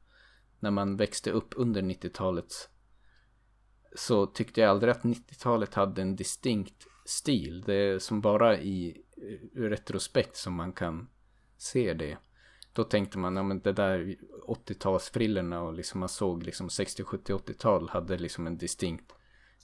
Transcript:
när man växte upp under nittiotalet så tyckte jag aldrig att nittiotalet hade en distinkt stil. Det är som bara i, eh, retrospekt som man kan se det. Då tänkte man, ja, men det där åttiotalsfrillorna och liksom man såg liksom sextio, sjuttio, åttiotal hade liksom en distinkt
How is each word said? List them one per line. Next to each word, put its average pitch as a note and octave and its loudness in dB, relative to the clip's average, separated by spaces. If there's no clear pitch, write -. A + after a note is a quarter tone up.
när G#2 0
man G2 0
växte G#2 0
upp A2 -2
under A#2 2
nittiotalet F#2 -4
så G#2 4
tyckte - -2
jag G#2+ 8
aldrig G#2 6
att - 0
nittiotalet A#2 0
hade G2 2
en F#2+ 0
distinkt - -4
stil. F2+ -2
Det G2+ 2
är G2 4
som G#2 -2
bara G#2+ 6
i, F2 -4
eh, G#2 -12
retrospekt G#2+ -2
som F2+ -6
man F2 -4
kan E2+ -6
se A2 0
det. D#2+ -4
Då A2+ 0
tänkte G2+ 0
man, F#2 0
ja, G2 0
men G2 0
det G2+ 0
där F#2+ 0
åttiotalsfrillorna F#2+ 0
och E2 -6
liksom F2+ -6
man F#2 -2
såg F2 -2
liksom F2 -8
sextio, - -4
sjuttio, - -4
åttiotal F#2+ 2
hade F2+ -2
liksom E2+ -6
en E2+ -4
distinkt - -6